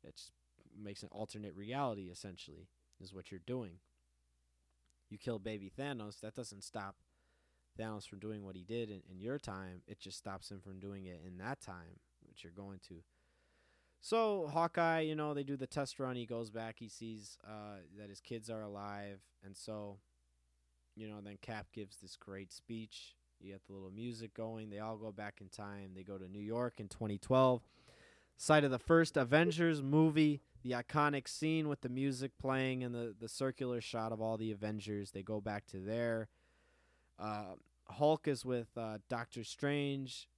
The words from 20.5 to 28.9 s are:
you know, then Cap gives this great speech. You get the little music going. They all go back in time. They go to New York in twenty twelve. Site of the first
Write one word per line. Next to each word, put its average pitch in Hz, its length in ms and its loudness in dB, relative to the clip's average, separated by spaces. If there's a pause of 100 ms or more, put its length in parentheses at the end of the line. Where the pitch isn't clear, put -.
you 107 120 -8
know, 107 120 -8
then 101 200 -12
Cap 107 320 -8
gives 101 260 -10
this - 180 -16
great 98 360 -10
speech. - 600 -12 (240)
You 95 140 -14
get 98 140 -16
the 98 80 -16
little 95 160 -10
music 113 420 -8
going. 110 380 -6
They 101 80 -8
all 110 180 -4
go 110 160 -8
back 104 300 -8
in 95 80 -16
time. 101 440 -10
They 95 80 -12
go 98 140 -8
to 95 100 -8
New 98 140 -10
York 117 400 -2
in 101 80 -8
twenty 104 300 -2
twelve. 127 500 6 (680)
Site 151 260 8
of 135 60 4
the 127 80 2
first 165 380 8